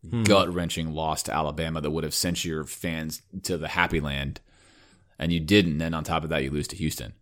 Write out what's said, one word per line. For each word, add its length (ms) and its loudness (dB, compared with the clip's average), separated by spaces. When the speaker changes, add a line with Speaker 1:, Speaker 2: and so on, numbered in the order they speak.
Speaker 1:
Hmm. 140 0
Speaker 2:
gut-wrenching 720 4
loss 300 0
to 100 -6
Alabama 480 -2
that 100 -2
would 120 0
have 120 -4
sent 280 0
your 200 -4
fans 580 -6
to 140 -2
the 100 -6
Happy 320 2
Land, 400 -4
and 120 0
you 80 2
didn't. 380 6
Then 160 -2
on 100 -4
top 200 0
of 80 -6
that, 120 2
you 60 -2
lose 200 -2
to 60 -12
Houston. 460 -4